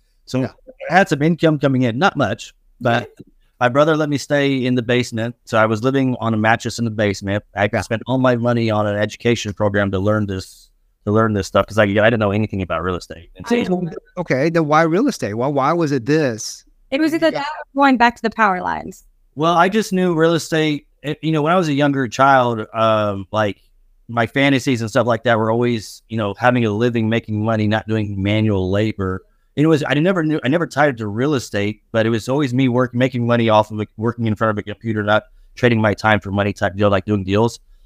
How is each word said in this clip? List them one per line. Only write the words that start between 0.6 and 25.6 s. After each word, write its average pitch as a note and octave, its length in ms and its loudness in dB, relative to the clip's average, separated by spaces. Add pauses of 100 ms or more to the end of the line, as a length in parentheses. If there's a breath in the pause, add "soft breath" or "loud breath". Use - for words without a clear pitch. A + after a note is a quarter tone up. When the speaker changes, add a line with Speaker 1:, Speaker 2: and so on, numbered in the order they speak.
Speaker 1:
I - 20 -6
had F#3+ 160 4
some D3 140 -2
income D#3+ 340 2
coming C3+ 260 0
in, A#2 140 -2
not F3+ 180 0
much, A#2 380 -4 (280)
but A#2+ 380 -2
Speaker 3:
Yeah. - 60 -20 (340)
Speaker 1:
my B2 100 2
brother D3+ 260 4
let D3+ 140 0
me C#3+ 80 -2
stay C#3 480 -2
in B2+ 100 0
the B2 80 0
basement. A#2+ 520 -2 (100)
So A#2 140 -2
I A2 80 4
was A2 160 -2
living C3 360 0
on A2+ 140 -2
a G#2+ 40 0
mattress A2 420 0
in B2 60 -2
the A2+ 60 -2
basement. G#2 520 -2 (120)
I G2+ 160 0
Speaker 2:
Yeah. A2 100 -2
Speaker 1:
spent A2 260 -6
all B2+ 100 -2
my B2+ 200 2
money A#2 340 0
on G#2+ 160 0
an G#2 80 -2
education G#2+ 580 -2
program G2+ 380 0
to G2 80 -2
learn G#2+ 280 0
this, - 420 -10 (360)
to G#2 60 -2
learn A2 220 2
this G2 140 -2
stuff, G2 200 2
'cause G#2 120 -10
I, A2 40 8
I - 40 2
didn't G#2+ 320 2
know G#2 120 0
anything G#2 300 -2
about E2 220 -4
real F#2 120 -2
estate. E2 400 -14
And F#2 120 -16
so A#3+ 100 0
Speaker 3:
I F#3 360 -2 (280)
Speaker 2:
Okay, D#3 300 0
then E3 160 0
why D#3 160 4
real E3+ 240 2
estate? A2+ 260 -4
Why, A#2 140 -2
why C#3+ 260 0
was E3+ 180 0
it B2+ 140 -2
this? C#3 600 -2 (260)
Speaker 3:
It C#4 100 0
was D#4 140 0
either D#4+ 120 2
Speaker 2:
Yeah. D4+ 120 -2
Speaker 3:
that C#4+ 80 -6 (280)
or C4+ 60 0
going C4+ 160 4
back A#3+ 200 4
to - 40 -20
the A3+ 80 -2
power G3 320 0
lines. - 440 -8 (300)
Speaker 1:
Well, E3 200 2
I E3+ 140 4
just G#3 220 -2
knew F#3 220 2
real D#3+ 220 4
estate. D#3 500 -2 (160)
It, D3 200 -8
you D#3+ 120 -2
know, D3+ 80 0
when D3+ 100 0
I F#3 60 4
was F3+ 100 2
a D3 60 0
younger C#3 340 0
child, B2 680 4
um, G#2+ 600 0
like, G#2+ 260 -2 (480)
my A#2 180 -2
fantasies C3+ 540 0
and A2+ 100 -4
stuff A#2 160 2
like A2+ 180 -2
that A#2+ 140 2
were A2 140 0
always, A#2+ 560 -2